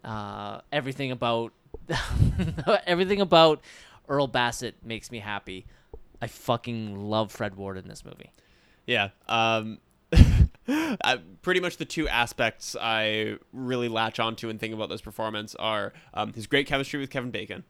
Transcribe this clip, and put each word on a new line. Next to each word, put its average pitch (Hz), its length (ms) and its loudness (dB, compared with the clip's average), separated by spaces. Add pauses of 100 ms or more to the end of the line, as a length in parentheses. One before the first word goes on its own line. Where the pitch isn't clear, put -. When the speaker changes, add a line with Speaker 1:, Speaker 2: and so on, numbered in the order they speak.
Speaker 1:
uh, 104 560 -8 (120)
everything 135 400 -4
about, 117 400 -2 (360)
<laughs> - 960 0
everything 185 340 2
about 165 420 8 (460)
Earl 139 180 2
Bassett 120 580 -2
makes 113 280 -10
me 113 80 -10
happy. 101 440 -10 (560)
I 120 60 -6
fucking 113 720 -4 (120)
love 110 240 0
Fred 104 240 -6
Ward 98 220 -10
in 95 100 -14
this - 160 -16
movie. - 260 -20 (560)
Speaker 2:
Yeah. 107 240 0 (180)
Um, 113 500 0 (340)
<laughs> 165 60 8 (500)
I, 262 500 0 (240)
pretty 180 180 2
much 180 180 -6
the 156 60 -6
two 156 240 -4
aspects 117 720 -2
I 107 580 -2 (140)
really 123 360 -2
latch 113 320 -2
onto 113 280 -2
and 110 120 -8
think 110 140 -6
about 107 140 -4
this 98 120 -8
performance 110 560 -8
are, 104 360 -4 (220)
um, 107 180 -4
his 110 140 -12
great 139 220 2
chemistry 139 320 -2
with 135 100 -8
Kevin 127 200 -6
Bacon. 101 400 -10